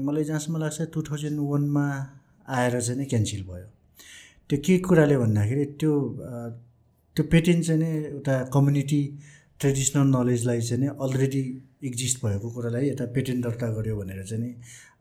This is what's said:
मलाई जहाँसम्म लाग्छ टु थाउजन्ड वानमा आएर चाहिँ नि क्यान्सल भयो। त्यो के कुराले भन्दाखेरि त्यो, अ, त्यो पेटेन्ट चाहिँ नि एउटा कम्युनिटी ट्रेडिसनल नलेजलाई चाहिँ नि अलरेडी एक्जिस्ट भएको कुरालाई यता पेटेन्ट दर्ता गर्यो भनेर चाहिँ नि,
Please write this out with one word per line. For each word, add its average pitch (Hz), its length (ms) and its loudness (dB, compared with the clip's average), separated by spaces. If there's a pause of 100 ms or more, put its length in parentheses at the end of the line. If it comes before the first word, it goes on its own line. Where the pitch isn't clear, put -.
मलाई 147 200 0
जहाँसम्म 156 340 -4
लाग्छ 156 240 -4
टु 160 200 -4
थाउजन्ड 151 380 -4
वानमा 143 680 0 (400)
आएर 123 340 2
चाहिँ 123 180 -4
नि 139 60 -4
क्यान्सल 104 320 0
भयो। 92 320 -12 (800)
त्यो 143 160 0
के 185 120 6
कुराले 156 400 6
भन्दाखेरि 110 480 2
त्यो, 147 560 -2
अ, 117 280 -10 (680)
त्यो 156 80 2
पेटेन्ट 165 420 4
चाहिँ 160 160 2
नि 165 80 0
एउटा 143 540 -2 (100)
कम्युनिटी 143 640 2 (400)
ट्रेडिसनल 135 640 2
नलेजलाई 120 400 2
चाहिँ 120 220 0
नि 143 60 0
अलरेडी 135 760 -2 (200)
एक्जिस्ट 120 420 -4
भएको 104 240 -2
कुरालाई 120 400 -2
यता 123 160 -4
पेटेन्ट 123 380 -2
दर्ता 117 240 -4
गर्यो 110 300 -4
भनेर 95 260 -8
चाहिँ 110 200 -6
नि, 123 60 -6 (520)